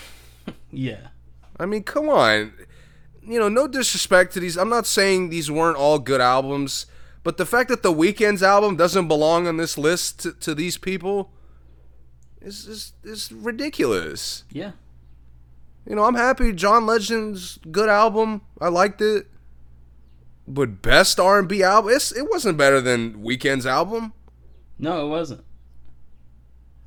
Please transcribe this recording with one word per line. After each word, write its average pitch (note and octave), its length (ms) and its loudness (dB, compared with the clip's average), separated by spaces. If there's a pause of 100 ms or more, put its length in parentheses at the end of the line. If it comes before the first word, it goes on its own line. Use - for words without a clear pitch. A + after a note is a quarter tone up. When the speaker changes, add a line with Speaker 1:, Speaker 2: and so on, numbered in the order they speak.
(720)
Speaker 1:
Yeah. B2+ 380 -10 (520)
Speaker 2:
I F3 60 -6
mean, G#3 160 -4
come D4+ 260 -4
on. A2 460 2 (680)
You A3+ 160 -6
know, G#3 120 2
no C4 180 2
disrespect F#3+ 640 2
to F#3 80 -6
these. E3+ 160 -6
I'm G3 140 0
not A#3 160 0
saying F#3+ 420 2
these D#3+ 220 -6
weren't D#3+ 260 0
all D3 220 4
good B2+ 240 0
albums, C3+ 640 0 (360)
but E3+ 140 -4
the F#3 80 -2
fact A#3+ 240 0
that A#3+ 140 -2
The F#3+ 100 4
Weeknd's G3+ 500 2
album G3+ 340 4
doesn't F3 300 2
belong D#3 400 2
on E3 120 -4
this E3 180 -4
list D#3+ 440 -2
to, E3+ 120 -8
to - 220 -8
these E3 240 -6
people F#3+ 520 -6 (1080)
is, G3+ 260 -18
is, G#3 260 -16 (120)
is G#3+ 260 -14
ridiculous. G#3+ 1200 -6
Speaker 1:
Yeah. F3 220 -12 (1120)
Speaker 2:
You G#3 80 -10
know, G#3 100 2
I'm A#3+ 100 4
happy. A#3+ 400 2
John G#3 320 4
Legend's G#3+ 720 -2 (120)
good G#3 200 2
album. G#3+ 500 2 (200)
I E3+ 80 -2
liked F#3+ 340 0
it. G#3+ 240 0 (1300)
But B2 300 -4
best F3 380 4
R F#3+ 180 4
and F#3 100 0
B G3 140 0
album? G#3 320 4
It's, - 180 -2
it C4+ 180 -6
wasn't A3+ 280 -2
better C#3 220 6
than A#2 420 -2
Weeknd's B2+ 440 -2
album. G3+ 460 -4 (640)
Speaker 1:
No, D3+ 280 -4
it - 20 -6
wasn't. D#3+ 360 -8 (1400)